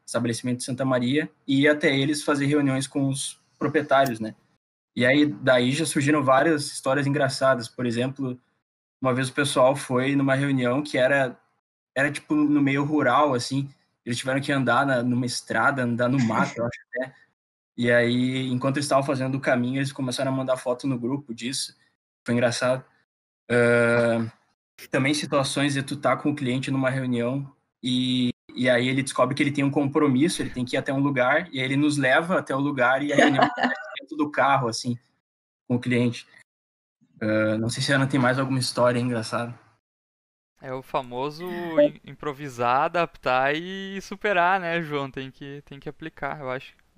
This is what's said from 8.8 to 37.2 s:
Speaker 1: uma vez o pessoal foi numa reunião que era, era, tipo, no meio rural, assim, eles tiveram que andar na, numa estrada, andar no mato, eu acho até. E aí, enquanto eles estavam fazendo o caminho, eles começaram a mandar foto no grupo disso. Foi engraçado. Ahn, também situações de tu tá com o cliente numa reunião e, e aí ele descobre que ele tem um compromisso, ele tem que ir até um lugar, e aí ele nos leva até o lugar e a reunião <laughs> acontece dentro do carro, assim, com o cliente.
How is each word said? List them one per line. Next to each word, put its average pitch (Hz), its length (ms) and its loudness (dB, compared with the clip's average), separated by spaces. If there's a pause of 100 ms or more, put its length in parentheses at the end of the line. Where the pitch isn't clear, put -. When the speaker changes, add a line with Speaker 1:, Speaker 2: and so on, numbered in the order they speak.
Speaker 1:
uma 131 120 2
vez 131 160 -2
o - 20 -12
pessoal 139 420 4
foi 135 400 -2
numa 139 200 2
reunião 135 480 0
que 147 160 -4
era, 131 400 2 (580)
era, - 160 2
tipo, - 220 -4
no 147 260 4
meio 139 240 2
rural, 143 480 2
assim, 135 380 -2 (340)
eles 120 140 -6
tiveram 135 240 -2
que 143 100 -2
andar 131 320 2
na, 131 180 2
numa 123 220 0
estrada, 123 600 -2
andar 120 240 0
no 135 100 2
mato, 120 400 0
eu 117 80 -2
acho 117 120 -8 (160)
até. 131 200 -8 (640)
E 120 120 2
aí, 123 580 2
enquanto 131 280 -2
eles 147 80 -2
estavam 139 200 2
fazendo 131 320 -2
o 135 40 -6
caminho, 131 380 0
eles 139 140 -4
começaram 131 400 -4
a 135 40 -2
mandar 131 220 -2
foto 123 280 -4
no 135 120 -2
grupo 123 340 -6
disso. 120 420 -8 (520)
Foi 120 80 -2
engraçado. 127 500 0 (640)
Ahn, 117 800 4 (640)
também 139 240 0
situações 143 580 -2
de 135 100 -2
tu 139 140 -8
tá 131 200 0
com 151 140 -2
o 143 60 -2
cliente 135 340 -4
numa 135 200 0
reunião 131 600 -2 (320)
e, 127 480 0 (240)
e 123 140 -2
aí 123 200 2
ele 135 140 0
descobre 139 320 0
que 147 80 0
ele 143 100 0
tem 143 120 0
um 139 60 2
compromisso, 147 720 2
ele 127 80 -8
tem 127 140 -6
que 123 120 -4
ir - 20 0
até 135 140 -4
um 135 80 0
lugar, 139 520 2
e 135 60 -6
aí 131 60 -2
ele 135 120 -2
nos 147 200 2
leva 151 420 2
até 139 160 -4
o 135 60 0
lugar 135 420 0
e 143 100 -2
a 139 40 0
reunião - 260 4
<laughs> - 20 6
acontece - 360 -2 (200)
dentro - 160 -16
do 151 140 0
carro, 135 380 2
assim, 120 300 -6 (720)
com 123 80 0
o 120 40 -2
cliente. 123 460 -2 (920)